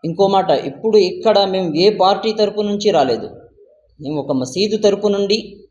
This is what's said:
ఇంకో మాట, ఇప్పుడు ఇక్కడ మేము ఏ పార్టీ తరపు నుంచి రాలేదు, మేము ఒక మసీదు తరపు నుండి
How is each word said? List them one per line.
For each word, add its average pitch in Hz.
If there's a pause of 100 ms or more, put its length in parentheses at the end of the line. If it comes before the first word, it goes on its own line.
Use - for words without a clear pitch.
ఇంకో 175 (100)
మాట, 185 (200)
ఇప్పుడు 214 (120)
ఇక్కడ 208 (160)
మేము 185 (140)
ఏ - (160)
పార్టీ 196
తరపు 208
నుంచి 202
రాలేదు, 123 (720)
మేము 147
ఒక 135
మసీదు 208
తరపు 202
నుండి 202 (300)